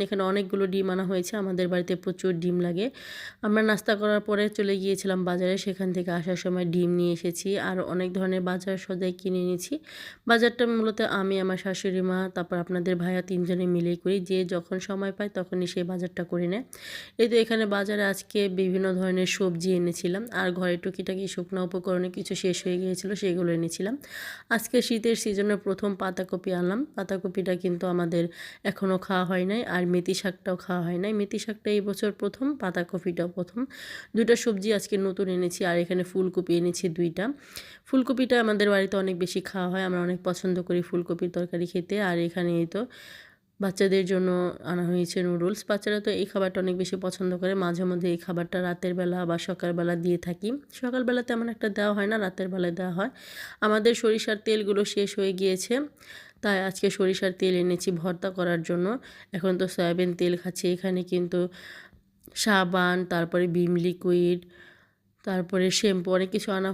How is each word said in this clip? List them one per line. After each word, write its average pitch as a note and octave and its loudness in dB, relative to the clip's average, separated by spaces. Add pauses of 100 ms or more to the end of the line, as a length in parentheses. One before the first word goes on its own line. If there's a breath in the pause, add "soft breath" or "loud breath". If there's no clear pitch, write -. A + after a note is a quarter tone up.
এখানে G3 0
অনেকগুলো G3 0 (100)
ডিম F#3+ 2
আনা F#3+ 0
হয়েছে, F3+ -2 (100)
আমাদের F#3 0
বাড়িতে F3+ 0 (100)
প্রচুর F#3 0 (100)
ডিম F3 0 (100)
লাগে। F3 0 (600 loud breath)
আমরা G#3+ 4 (100)
নাস্তা G#3+ 2
করার G#3 2
পরে G#3 2 (140)
চলে G3 2
গিয়েছিলাম F#3+ 0
বাজারে, F3+ 2
সেখান F#3+ -2
থেকে F3+ -2
আসার F3 -2
সময় F3+ 0
ডিম F3 4
নিয়ে F3 4
এসেছি, F3 -4 (200)
আর F#3 -2 (160)
অনেক F3+ 0
ধরনের F#3 0
বাজার F#3 -2
সদাই F#3 -2
কিনে F#3 4
এনেছি। F3+ 0 (520 loud breath)
বাজারটা A#3 4 (120)
মূলত A3 2 (220)
আমি, F#3+ 2 (100)
আমার F#3 0
শাশুড়ি F#3 0
মা, F#3 2 (180)
তারপর F3 -4
আপনাদের F3+ 0
ভাইয়া F#3 0
তিনজনে F3+ 0
মিলেই F3 2
করি, F#3+ 2 (120)
যে F#3+ 2 (160)
যখন F3 -4 (100)
সময় G3 -2
পায় G3 -12 (180)
তখনই F3+ -2
সে F#3 -2 (100)
বাজারটা F3+ -4
করে F3 0
নেয়। A#3+ -4 (580 loud breath)
এই A#3+ 6
তো A3 2
এখানে A3 2 (120)
বাজারে G3+ 0
আজকে - -2 (180)
বিভিন্ন F#3+ 2 (120)
ধরনের F#3 2
সবজি F3+ 0
এনেছিলাম, F3 0 (180)
আর F#3 0 (100)
ঘরে F3+ 2
টুকিটাকি F#3+ -4 (100)
শুকনো F#3 -4
উপকরণে F3+ -2
কিছু F#3+ -6
শেষ F3+ 2
হয়ে F3+ 0
গিয়েছিল, F#3 -2 (120)
সেগুলো F3+ 2
এনেছিলাম। F#3 -2 (560 loud breath)
আজকে A3+ 0 (100)
শীতের A3+ 2
সিজনে G3+ 2 (100)
প্রথম G3 0 (100)
পাতাকপি F#3 -4 (100)
আনলাম। F#3+ 2 (160)
পাতাকপিটা F#3 -2
কিন্তু F3+ 0 (100)
আমাদের E3+ 2 (460 loud breath)
এখনও F#3+ 0 (100)
খাওয়া F#3 2
হয় F3+ 2
নাই, A3+ 0 (140)
আর F3+ 2 (100)
মেথি F3+ 2
শাকটাও F#3 -4
খাওয়া F3+ -2
হয় F3 -2
নাই। G#3 -2
মেথি G3+ -4
শাকটা G#3+ -6
এই G3+ 4
বছর G3+ -2 (100)
প্রথম, G3+ -4 (160)
পাতাকপিটাও F3 -2
প্রথম। F#3+ -6 (560 loud breath)
দুইটা A3+ 6 (100)
সবজি G#3 0 (100)
আজকে G3+ -4 (120)
নতুন F#3+ 0 (100)
এনেছি, F3+ -2 (100)
আর E3+ 2
এখানে F3+ 2
ফুলকপি F3+ 0
এনেছি F3 0 (120)
দুইটা। F3 0 (640 loud breath)
ফুলকপিটা B3+ 2
আমাদের G#3 4
বাড়িতে G3 2
অনেক F#3+ 0
বেশি F3+ -2 (100)
খাওয়া F3+ -2
হয়, F#3+ 0
আমরা F3+ 0
অনেক F3+ 0 (100)
পছন্দ F3+ 0 (120)
করি F3 2
ফুলকপির F3 -2
তরকারি F3 -2
খেতে। F3+ -2 (140)
আর F3 2 (100)
এখানে F3 0 (120)
এই E3 0
তো G#3 -2 (800 loud breath)
বাচ্চাদের F#3+ 2
জন্য F#3 2 (400)
আনা F3 0
হয়েছে F3 0
নুডলস। F3 0 (100)
বাচ্চারা G#3 0
তো G#3+ 2 (100)
এই G3+ 0
খাবারটা F#3+ 0
অনেক F#3 0
বেশি F3+ -2
পছন্দ F#3 -2 (100)
করে। F#3 0 (120)
মাঝে F3 0
মধ্যে F3+ 0
এই E3+ -2
খাবারটা F3 -2
রাতের F3+ -2
বেলা F3+ 0 (120)
বা E3+ 2 (120)
সকালবেলা F3 0 (100)
দিয়ে F3 2
থাকি। F3+ -6 (320)
সকালবেলা B3 0
তেমন A#3 0
একটা A3 -2
দেওয়া G#3 2
হয় G3+ 0
না, A3 0
রাতের F#3 -4
বেলায় F3 0
দেওয়া F#3 -2
হয়। A3+ 0 (500 loud breath)
আমাদের G#3+ 4
সরিষার A3 2
তেলগুলো G#3 2 (120)
শেষ G3+ 0
হয়ে G3 0
গিয়েছে, F#3+ 0 (640 loud breath)
তাই G3+ 2 (100)
আজকে F#3+ -2
সরিষার F#3+ 2
তেল F#3 4
এনেছি F3 2 (120)
ভর্তা F3+ -2
করার F3 0
জন্য। F3 0 (460 loud breath)
এখন F#3 0
তো F#3 2
সয়াবিন F3 2
তেল F3 4 (100)
খাচ্ছি। F3+ -6 (100)
এখানে F#3 0 (120)
কিন্তু F3 0 (1000 loud breath)
সাবান, F3+ 4 (160)
তারপরে E3+ 2 (120)
ভিম F3 4 (120)
লিকুইড, F3+ 2 (840 loud breath)
তারপরে F#3 0 (120)
শ্যাম্পু, F#3+ 2
অনেক F#3 2
কিছু G#3+ -2
আনা F#3+ 0